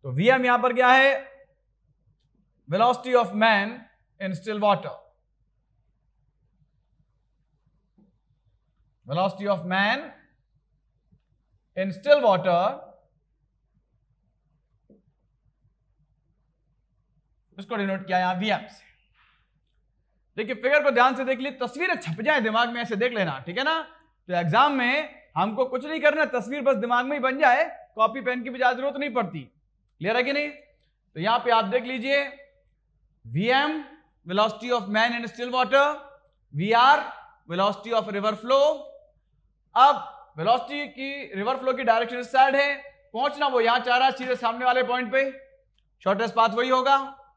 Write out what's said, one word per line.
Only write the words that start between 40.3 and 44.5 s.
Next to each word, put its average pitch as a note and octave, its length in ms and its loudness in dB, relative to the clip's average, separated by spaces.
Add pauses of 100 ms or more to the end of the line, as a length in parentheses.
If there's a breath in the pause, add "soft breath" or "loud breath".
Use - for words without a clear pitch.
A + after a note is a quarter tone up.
वेलोसिटी C4+ 520 -2
की, C4+ 460 -12
रिवर A3 220 -4
फ्लो B3+ 160 -4
की C4 100 -6
डायरेक्शन A#3 340 0
इस B3 160 -10
साइड C4+ 240 4
है, C#4+ 260 0 (300)
पहुंचना C#4+ 340 -2
वो B3+ 140 2
यहां A#3 200 2
चाह B3 180 0
रहा C4 100 4
है, C4 40 0
सीधे B3+ 240 -6
सामने A#3+ 280 -4